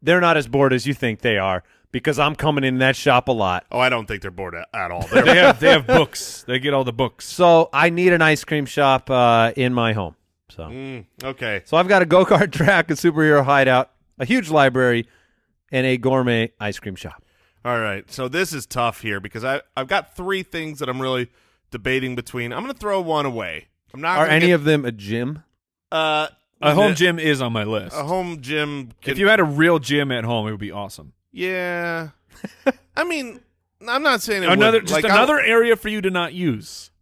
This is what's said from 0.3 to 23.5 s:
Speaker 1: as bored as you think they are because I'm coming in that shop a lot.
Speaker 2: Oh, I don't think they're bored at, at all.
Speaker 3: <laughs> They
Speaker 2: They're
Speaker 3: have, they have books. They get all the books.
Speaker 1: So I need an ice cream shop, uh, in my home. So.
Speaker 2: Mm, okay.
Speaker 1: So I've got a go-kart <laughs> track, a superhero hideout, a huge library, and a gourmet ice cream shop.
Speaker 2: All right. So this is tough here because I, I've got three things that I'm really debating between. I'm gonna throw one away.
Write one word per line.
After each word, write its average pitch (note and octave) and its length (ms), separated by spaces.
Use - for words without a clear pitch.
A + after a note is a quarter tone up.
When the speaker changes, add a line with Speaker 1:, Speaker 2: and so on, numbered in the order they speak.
Speaker 1:
as C3+ 100
bored C3+ 260
as B2 120
you C#3 80
think A2+ 280
they A2 160
are F#2+ 260
because C3 280
I'm D3 160
coming D3 280
in B2+ 160
that C3 160
shop B2+ 320
a C3 40
lot. F#2 400
Speaker 2:
Oh, A#2 80
I B2+ 100
don't A#2 180
think G#2 140
they're G2 100
bored F2+ 240
at, E2+ 180
at F#2 180
all. F2 160
Speaker 3:
<laughs> - 40
They B3+ 100
Speaker 2:
They're - 140
Speaker 3:
have, F3+ 240
they D#3 120
have C#3 160
books. - 560
They B2+ 160
get C#3+ 140
all C3+ 100
the B2 100
books. A#2+ 340
Speaker 1:
So E3+ 460
I D3+ 160
need F3 240
an E3 80
ice D#3 220
cream D3 220
shop, C3+ 440
uh, A#2 460
in B2+ 180
my A#2 200
home. F2+ 220
So. - 140
Speaker 2:
Mm, B2+ 420
okay. A#2+ 420
Speaker 1:
So D#3 120
I've F3+ 100
got F#3+ 140
a F3 40
go-kart F3+ 460
<laughs> - 20
track, E3+ 380
a - 20
superhero D3+ 500
hideout, C3 480
a C3 60
huge G3 240
library, B2+ 580
and C3 140
a B2+ 120
gourmet A#2+ 600
ice G#2 200
cream F#2+ 160
shop. - 280
Speaker 2:
All B2 160
right. G#2 320
So B2+ 160
this E3+ 240
is C#3+ 140
tough A#2+ 360
here G2+ 200
because G#2+ 240
I, C#3 160
I've C3 100
got - 300
three F#3+ 260
things D#3 360
that C3+ 100
I'm C3 120
really B2+ 280
debating B2+ 460
between. A#2+ 360
I'm C3 120
gonna B3 100
throw G3+ 260
one D#3 260
away. F#2 420